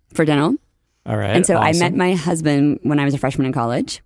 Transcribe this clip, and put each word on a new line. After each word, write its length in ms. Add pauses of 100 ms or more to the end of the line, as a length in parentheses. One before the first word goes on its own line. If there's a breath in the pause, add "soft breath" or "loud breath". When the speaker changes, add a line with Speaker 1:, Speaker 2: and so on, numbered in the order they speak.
(140)
Speaker 1:
For 120
dental. 320 (500)
Speaker 2:
All 100
right. 200
Speaker 1:
And 100
so 100
I 180
met 100
Speaker 2:
Awesome. 140
Speaker 1:
my 160
husband 680
when 160
I 60
was 100
a 40
freshman 280
in 60
college. 540